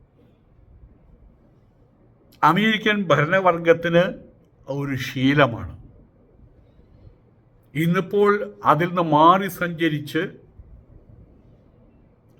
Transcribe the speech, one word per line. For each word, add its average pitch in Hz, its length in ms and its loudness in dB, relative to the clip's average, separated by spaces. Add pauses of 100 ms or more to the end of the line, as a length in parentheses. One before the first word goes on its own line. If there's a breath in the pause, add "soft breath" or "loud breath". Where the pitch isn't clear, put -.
(2500)
അമേരിക്കൻ 208 480 0 (140)
ഭരണവർഗത്തിന് 170 920 2 (720)
ഒരു 139 200 -6 (120)
ശീലമാണ്. 131 680 0 (2000)
ഇന്നിപ്പോൾ 190 480 0 (400)
അതിൽ 165 180 0
നിന്ന് 175 140 -2 (120)
മാറി 185 320 4 (120)
സഞ്ചരിച്ച് 160 600 -4 (2250)